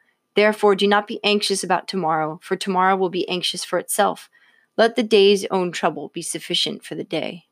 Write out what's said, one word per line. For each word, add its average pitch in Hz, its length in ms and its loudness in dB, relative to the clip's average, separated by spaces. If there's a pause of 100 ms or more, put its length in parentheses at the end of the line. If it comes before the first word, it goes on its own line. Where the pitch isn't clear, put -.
(340)
Therefore, 208 400 4
do 202 140 2
not 208 180 2
be - 160 -10
anxious 208 400 0
about 180 240 0
tomorrow, 160 560 -2
for - 140 -4
tomorrow 185 400 0
will 190 140 0
be 175 180 -4
anxious 180 340 -4
for - 160 -2
itself. - 500 -2 (480)
Let 233 200 2
the 247 80 0
day's 202 480 4
own 180 180 0
trouble 151 380 -4
be 170 140 -12
sufficient - 600 -6
for 156 120 -12
the 165 80 -8
day. 165 460 -8